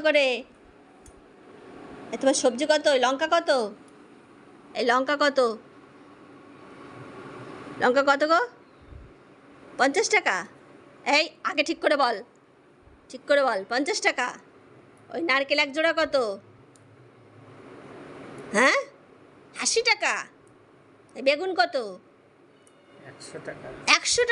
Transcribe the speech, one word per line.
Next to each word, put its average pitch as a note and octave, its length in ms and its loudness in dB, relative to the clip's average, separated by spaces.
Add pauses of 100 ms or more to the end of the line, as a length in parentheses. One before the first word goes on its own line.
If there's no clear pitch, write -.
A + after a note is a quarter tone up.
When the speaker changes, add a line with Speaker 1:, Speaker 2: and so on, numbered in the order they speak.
Speaker 1:
করে? D4 180 4 (1900)
এ, - 80 -8
তোমার C4+ 220 4
সবজি B3 280 2
কত? D4+ 160 2 (100)
এই B3+ 100 2
লঙ্কা C4+ 280 0
কত? E4+ 160 2 (1300)
এই A3+ 120 0
লঙ্কা C4 320 2
কত? C#4+ 160 2 (2500)
লঙ্কা B3 300 2
কত C#4 120 2 (100)
গো? E4+ 80 4 (1400)
পঞ্চাশ C#4 360 2
টাকা? C4 220 0 (800)
এই D#4 80 4 (260)
আগে D#4 180 0
ঠিক E4 160 -4
করে D4+ 180 2
বল, A#3+ 140 0 (960)
ঠিক B3+ 180 -16
করে C#4+ 200 4
বল, A3 100 0 (120)
পঞ্চাশ C#4 360 -2
টাকা? C4+ 220 0 (840)
ওই - 160 -6
নারকেল C#4 360 2
এক C#4+ 120 -4
জোড়া D#4+ 240 2
কত? D4+ 160 0 (2500)
হ্যাঁ, C#4+ 220 4 (760)
আশি B3 260 -2 (100)
টাকা। F4 240 0 (1000)
এই C4 100 -12
বেগুন D4+ 240 2 (100)
কত? F4 160 -2 (1300)
Speaker 2:
একশো - 280 -18 (100)
টাকা। - 180 -14 (300)
Speaker 1:
একশো - 360 0